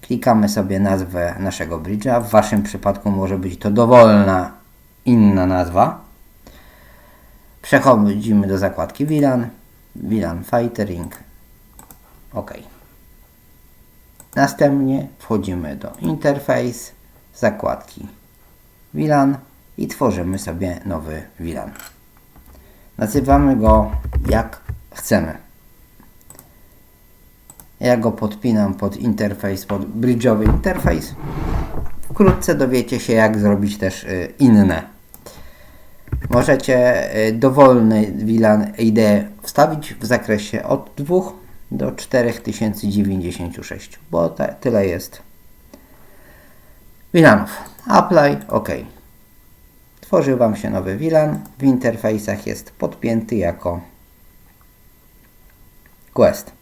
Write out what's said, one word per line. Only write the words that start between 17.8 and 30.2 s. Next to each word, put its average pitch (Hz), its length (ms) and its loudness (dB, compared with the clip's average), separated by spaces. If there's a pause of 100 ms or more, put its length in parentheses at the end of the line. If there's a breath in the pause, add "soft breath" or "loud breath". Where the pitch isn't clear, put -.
vilan 143 440 0 (400)
i - 100 -6
tworzymy 95 500 -4
sobie 87 460 -8
nowy 78 380 -8 (180)
vilan. 80 300 -10 (1300 soft breath)
Nazywamy 135 580 2
go, 110 340 4 (380)
jak - 320 -2 (340)
chcemy. 82 440 -2 (2500 soft breath)
Ja 123 160 2
go 113 160 0
podpinam 104 640 -2
pod 101 220 -6
interfejs, 101 680 -4
pod 101 160 -6
bridge'owy 113 640 0